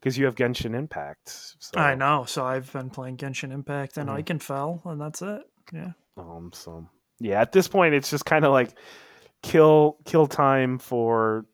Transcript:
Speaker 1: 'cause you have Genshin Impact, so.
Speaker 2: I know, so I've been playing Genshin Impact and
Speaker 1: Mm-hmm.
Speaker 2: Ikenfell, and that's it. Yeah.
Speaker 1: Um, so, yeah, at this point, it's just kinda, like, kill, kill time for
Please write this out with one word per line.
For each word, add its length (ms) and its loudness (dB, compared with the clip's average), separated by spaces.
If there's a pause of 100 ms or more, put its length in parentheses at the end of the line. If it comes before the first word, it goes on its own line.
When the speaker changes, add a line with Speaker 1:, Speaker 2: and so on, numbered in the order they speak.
Speaker 1:
'cause 160 -2
you 80 2
have 100 0
Genshin 400 -2
Impact, 520 -10
so. 520 -14
Speaker 2:
I 160 4
know, 300 0
so 200 -6
I've 260 -6
been 180 -10
playing 280 -12
Genshin 340 -10
Impact 460 -8
and 120 -8
Speaker 1:
Mm-hmm. 100 -6 (180)
Speaker 2:
Ikenfell, 480 -8
and 160 -10
that's 200 -10
it. 220 -10 (300)
Yeah. 180 -12 (260)
Speaker 1:
Um, 360 -16
so, 340 -16 (320)
yeah, 220 0
at 100 0
this 160 4
point, 260 4
it's 160 0
just 160 -4
kinda, 240 4
like, 240 2 (680)
kill, 600 6
kill 220 4
time 520 2
for 760 0